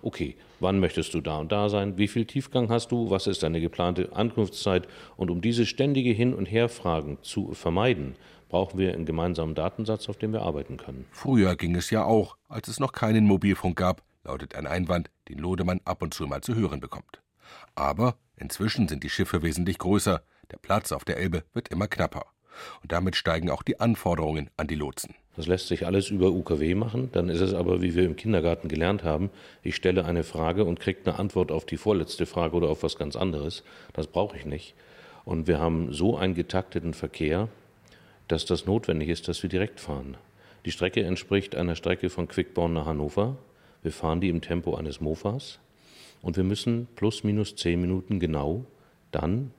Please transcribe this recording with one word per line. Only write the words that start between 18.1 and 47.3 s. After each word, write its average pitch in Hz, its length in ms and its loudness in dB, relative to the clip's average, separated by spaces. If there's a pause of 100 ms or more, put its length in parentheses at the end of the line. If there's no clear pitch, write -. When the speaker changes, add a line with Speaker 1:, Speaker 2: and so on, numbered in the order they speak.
Speaker 2:
inzwischen 95 520 0
sind 76 160 -4
die 73 60 -6
Schiffe 90 320 0
wesentlich 85 380 0
größer. 95 420 2 (300)
Der - 60 -16
Platz - 340 0
auf - 120 -4
der - 140 -2
Elbe 87 260 -2 (100)
wird - 160 -6
immer 95 180 -2
knapper. - 380 -2 (560)
Und - 100 -8
damit 87 240 2
steigen 82 340 2
auch 69 140 -2
die - 160 -2
Anforderungen 80 800 2
an 78 100 -2
die 76 80 -2
Lotsen. 73 380 -6 (220)
Speaker 1:
Das 80 100 -8
lässt 90 220 0
sich 87 180 -2
alles 95 240 2
über 95 220 4
U 90 100 0
K 80 180 0
W 80 140 2
machen. 117 380 -2
Dann 87 180 2
ist 85 120 2
es 95 120 2
aber, 90 300 2
wie 87 100 2
wir 90 120 4
im 80 100 0
Kindergarten 85 520 0
gelernt 87 360 0
haben, 82 260 0 (320)
ich - 140 -4
stelle 92 300 2
eine 85 180 0
Frage 85 420 0
und 87 140 -2
kriege - 260 -2
eine - 140 0
Antwort 92 320 0
auf 78 140 -2
die 80 120 -6
vorletzte 87 480 0
Frage 82 300 -2
oder 85 140 4
auf 80 120 -2
was 78 160 -2
ganz 73 180 -6
anderes. 78 480 -4 (300)
Das 78 140 -6
brauche 101 300 0
ich - 80 -12
nicht. 73 280 -8 (520)
Und 82 200 -2
wir 82 140 4
haben 80 340 0
so 87 240 2
einen 92 160 0
getakteten 85 640 -2
Verkehr, 82 540 -2 (800)
dass 80 180 0
das 87 200 0
notwendig 85 440 2
ist, - 180 -2
dass - 160 -4
wir 92 80 -2
direkt 95 280 -2
fahren. 67 380 -8 (480)
Die 87 60 -6
Strecke 95 320 0
entspricht 92 520 0
einer 87 200 0
Strecke 90 340 0
von 85 180 -4
Quickborn 85 460 0
nach 78 140 0
Hannover. 82 500 0 (460)
Wir 80 80 -4
fahren 82 280 0
die 92 100 2
im 85 120 0
Tempo 85 320 -2
eines 78 260 -6
Mofas. 90 600 -4 (640)
Und 87 120 -2
wir 95 80 2
müssen 117 520 0
plus - 280 -2
minus 104 320 0